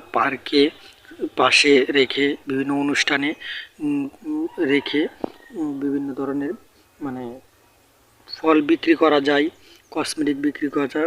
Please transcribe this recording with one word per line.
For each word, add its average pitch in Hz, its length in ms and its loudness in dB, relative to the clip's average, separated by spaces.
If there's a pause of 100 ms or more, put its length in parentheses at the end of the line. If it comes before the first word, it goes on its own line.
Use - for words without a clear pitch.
(140)
পার্কে 135 480 0 (800)
পাশে 139 320 6 (260)
রেখে 135 280 2 (200)
বিভিন্ন 139 260 -2 (120)
অনুষ্ঠানে, 143 460 0 (500)
উম, 143 240 -2 (680)
রেখে, 143 300 0 (540)
উম, 151 140 -4 (100)
বিভিন্ন 143 340 -4
ধরনের 139 380 -6 (480)
মানে 127 240 -8 (1040)
ফল 160 280 2 (140)
বিক্রি 165 320 2
করা 147 160 6 (100)
যায়, 147 180 2 (460)
কসমেটিক 147 440 -4 (100)
বিক্রি 143 280 -4
করা, 143 120 0 (200)